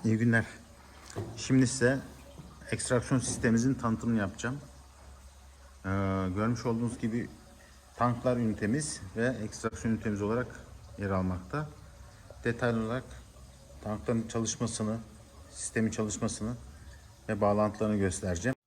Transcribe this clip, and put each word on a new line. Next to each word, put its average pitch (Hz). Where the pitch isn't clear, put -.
İyi 113
günler. 113
Şimdi 131
size 127
ekstraksiyon 123
sistemimizin 120
tanıtımını 117
yapacağım. 117
Ee, 98
görmüş 117
olduğunuz 117
gibi 117
tanklar 120
ünitemiz 117
ve 113
ekstraksiyon 113
ünitemiz 104
olarak 117
yer 101
almakta. 95
Detaylı 117
olarak 117
tankların 110
çalışmasını, 113
sistemin -
çalışmasını 107
ve 107
bağlantılarını 104
göstereceğim. 95